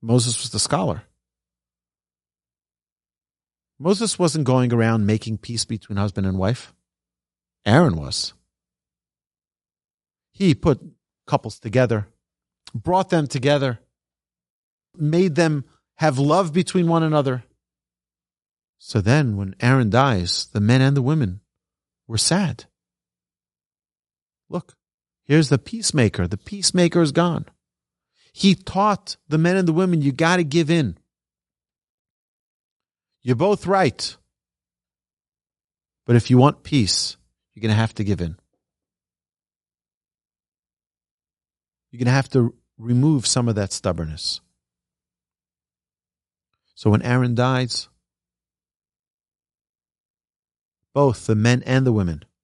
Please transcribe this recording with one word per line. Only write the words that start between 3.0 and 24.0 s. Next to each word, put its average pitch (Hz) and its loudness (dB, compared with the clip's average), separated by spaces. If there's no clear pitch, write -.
Moses 196 -2
wasn't 156 0
going 123 2
around 113 2
making 110 -2
peace 117 -8
between 107 -10
husband 101 -4
and 95 -4
wife. 101 -4
Aaron 120 4
was. - -8
He 185 2
put 143 0
couples - -4
together, 113 -2
brought 180 -2
them 160 0
together, 135 -2
made 165 0
them 151 0
have 151 0
love 151 2
between 175 0
one 165 2
another. 139 -2
So - -4
then 117 0
when 98 -8
Aaron 123 2
dies, 110 0
the 107 -2
men 120 4
and 139 2
the 139 0
women 120 -2
were 113 -6
sad. 170 -2